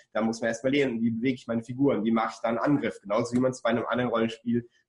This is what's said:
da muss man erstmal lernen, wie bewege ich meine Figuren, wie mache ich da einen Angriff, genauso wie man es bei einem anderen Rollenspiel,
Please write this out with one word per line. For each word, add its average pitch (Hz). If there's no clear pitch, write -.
da 107
muss 113
man 120
erstmal 131
lernen, 127
wie 117
bewege 120
ich -
meine 117
Figuren, 127
wie 113
mache 113
ich -
da 113
einen 117
Angriff, 123
genauso 117
wie 123
man 131
es 127
bei 117
einem 117
anderen 120
Rollenspiel, 117